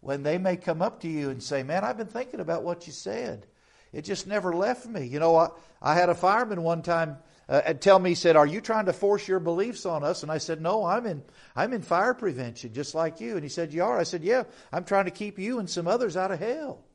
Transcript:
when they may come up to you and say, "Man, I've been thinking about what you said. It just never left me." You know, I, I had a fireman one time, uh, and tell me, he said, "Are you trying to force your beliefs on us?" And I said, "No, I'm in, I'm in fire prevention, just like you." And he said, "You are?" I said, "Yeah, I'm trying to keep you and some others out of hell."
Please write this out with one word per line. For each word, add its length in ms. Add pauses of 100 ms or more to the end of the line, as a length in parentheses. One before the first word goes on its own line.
when 240
they 120
may 200
come 260
up 180
to 80
you 220
and 120
say, 200
"Man, 220
I've 120
been 120
thinking 320
about 240
what 220
you 60
said. 540 (460)
It 100
just 240
never 260
left 340
me." 200
You 140
know, 160
I, 140 (300)
I 140
had 140
a 60
fireman 480
one 200
time, 360 (300)
uh, 160
and 160
tell 180
me, 120
he 60
said, 180
"Are 120
you 140
trying 260
to 60
force 360
your 100
beliefs 480
on 160
us?" 220
And 80
I 60
said, 220
"No, 240
I'm 220
in, 160 (320)
I'm 180
in 100
fire 320
prevention, 600
just 220
like 240
you." 140
And 100
he 40
said, 240
"You 120
are?" 120
I 60
said, 220
"Yeah, 180 (300)
I'm 120
trying 200
to 80
keep 260
you 220
and 100
some 160
others 300
out 160
of 80
hell." 440 (100)